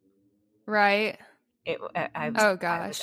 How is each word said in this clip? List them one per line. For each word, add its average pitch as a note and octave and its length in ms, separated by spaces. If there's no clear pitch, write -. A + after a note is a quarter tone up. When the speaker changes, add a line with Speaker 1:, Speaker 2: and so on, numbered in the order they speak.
Speaker 1:
Right. G#3 520
Speaker 2:
It, E3 140
I, E3+ 200
I D#3 160
was, A3+ 120
Speaker 1:
Oh, G#3+ 40
Speaker 2:
I - 40
was F#3 80
Speaker 1:
gosh. F3 440